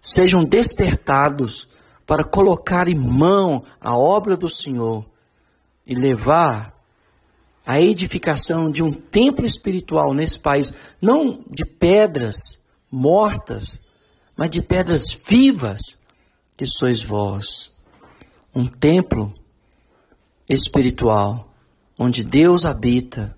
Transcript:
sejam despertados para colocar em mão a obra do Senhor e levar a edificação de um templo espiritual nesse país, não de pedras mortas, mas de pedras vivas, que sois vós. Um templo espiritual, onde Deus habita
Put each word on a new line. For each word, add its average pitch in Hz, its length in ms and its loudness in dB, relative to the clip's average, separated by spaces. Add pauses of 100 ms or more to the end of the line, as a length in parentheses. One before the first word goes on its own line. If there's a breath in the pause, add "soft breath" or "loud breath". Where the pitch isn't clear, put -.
sejam 185 440 2
despertados 143 1200 0 (380 soft breath)
para 151 180 0
colocar 180 640 0
em 175 60 0
mão 151 720 2 (160 loud breath)
a 120 160 -4
obra 190 400 2
do 170 120 -6
Senhor 113 560 -6 (840)
e 127 80 -8
levar 123 840 0 (920)
a 139 100 2
edificação 170 880 -2
de 151 140 -4
um 156 100 0
templo 240 540 0
espiritual 160 680 -2
nesse 156 280 -4
país, 143 340 0 (260 loud breath)
não 262 480 0
de 151 160 -8
pedras 175 920 0 (320)
mortas, 151 920 0 (560)
mas 165 140 -2
de 170 100 -4
pedras 175 520 0
vivas, 196 840 2 (600)
que - 100 -8
sois 123 340 -2
vós. 104 680 -6 (840 soft breath)
Um 127 140 -2
templo 147 680 0 (1160)
espiritual, 117 1040 0 (420)
onde 123 280 -2
Deus 170 420 4
habita 120 720 -4